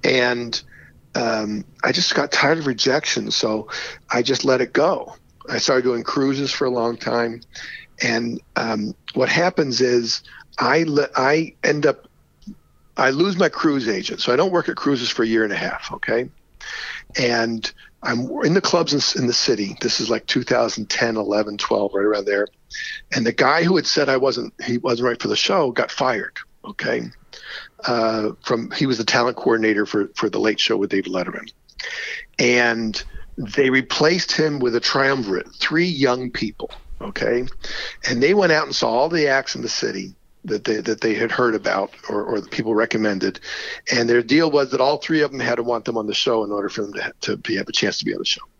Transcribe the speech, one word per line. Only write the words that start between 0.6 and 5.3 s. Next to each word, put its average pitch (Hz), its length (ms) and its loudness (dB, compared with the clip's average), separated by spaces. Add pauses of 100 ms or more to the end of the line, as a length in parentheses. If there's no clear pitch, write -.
um, 110 500 -2 (180)
I 131 80 2
just - 240 0
got 143 160 0
tired 151 280 2
of 147 80 -2
rejection, 123 640 0
so 110 380 -2 (420)
I 120 100 2
just 131 240 0
let 131 160 4
it 120 120 -2
go. 160 420 0 (340)